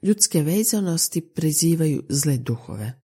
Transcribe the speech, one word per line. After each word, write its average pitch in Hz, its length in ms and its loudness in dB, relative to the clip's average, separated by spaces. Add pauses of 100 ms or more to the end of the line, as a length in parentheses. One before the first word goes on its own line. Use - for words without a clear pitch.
Ljudske 190 400 2
vezanosti 180 760 0
prizivaju 160 880 0
zle 139 280 0
duhove. 117 640 -6 (120)